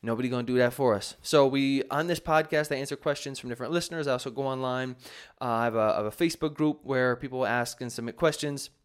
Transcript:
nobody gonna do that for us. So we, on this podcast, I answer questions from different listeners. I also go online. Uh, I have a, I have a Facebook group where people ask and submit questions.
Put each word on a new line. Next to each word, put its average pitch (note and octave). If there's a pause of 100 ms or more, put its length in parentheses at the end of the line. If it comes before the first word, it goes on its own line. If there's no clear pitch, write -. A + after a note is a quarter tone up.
nobody A#2
gonna B2
do B2
that A#2+
for B2+
us. -
So C#3+
we, C3+
on D#3
this E3+
podcast, D#3
I -
answer C#3
questions C#3+
from B2+
different B2
listeners. E3
I C#3
also B2
go C3+
online. B2+ (420)
Uh, C3
I A#2
have A2+
a, A2+
I G#2+
have G#2+
a G#2+
Facebook D#3
group D3+
where B2+
people B2+
ask A#2+
and B2
submit A#2
questions. D3 (140)